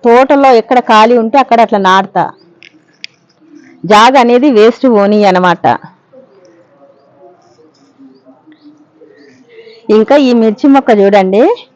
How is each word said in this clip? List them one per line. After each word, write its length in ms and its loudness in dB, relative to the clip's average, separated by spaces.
తోటలో 460 2
ఎక్కడ 180 -2
ఖాళీ 320 2
ఉంటే 220 -4
అక్కడ 220 -2
అట్లా 220 -4
నాటుతా. 360 -2
జాగ 220 2
అనేది 340 0
వేస్ట్ 360 0
పోనీ 240 0
అనమాట. 360 -2
ఇంకా 200 0
ఈ 20 -2
మిర్చి 320 -4
మొక్క 160 -2
చూడండి 420 0